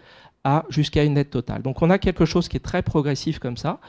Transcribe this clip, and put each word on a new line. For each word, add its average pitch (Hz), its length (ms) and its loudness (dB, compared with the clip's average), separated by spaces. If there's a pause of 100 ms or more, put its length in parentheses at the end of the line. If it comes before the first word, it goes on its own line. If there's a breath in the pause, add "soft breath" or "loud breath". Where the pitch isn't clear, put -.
(460 soft breath)
à, 143 240 2
jusqu'à 147 340 0
une 147 140 2
aide 143 120 0
totale. 110 320 -6
Donc 131 200 -6
on 170 80 6
a 196 80 6
quelque 185 260 0
chose 170 240 2
qui - 80 -6
est 127 60 -6
très 180 220 -4
progressif 147 560 -2
comme 123 180 -6
ça, 170 320 -4